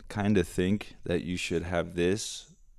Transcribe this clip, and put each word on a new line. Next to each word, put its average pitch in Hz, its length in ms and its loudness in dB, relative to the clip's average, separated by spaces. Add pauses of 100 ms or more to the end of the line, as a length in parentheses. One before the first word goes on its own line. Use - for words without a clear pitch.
(100)
kinda 101 340 4
think 98 600 0
that 87 180 0
you 87 160 -4
should 85 240 0
have 87 320 -2
this 90 580 0 (260)